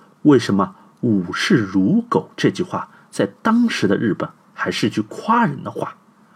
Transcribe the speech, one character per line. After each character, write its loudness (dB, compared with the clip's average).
为 6
什 0
么 0
“武 0
士 0
如 2
狗” -2
这 2
句 -6
话 -6
在 -2
当 2
时 -2
的 2
日 -2
本 -6
还 -6
是 -2
句 -4
夸 0
人 -4
的 -10
话， -8